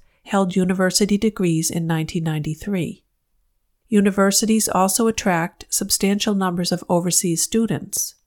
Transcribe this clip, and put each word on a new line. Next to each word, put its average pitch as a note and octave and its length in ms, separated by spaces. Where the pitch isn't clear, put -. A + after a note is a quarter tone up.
held G3 300
university F#3 600
degrees F3+ 540
in E3 160
nineteen E3 360
ninety-three. D#3 800
Universities G3+ 840
also F#3+ 380
attract F3+ 640
substantial G3+ 640
numbers F3+ 360
of F3 160
overseas F3 540
students. - 760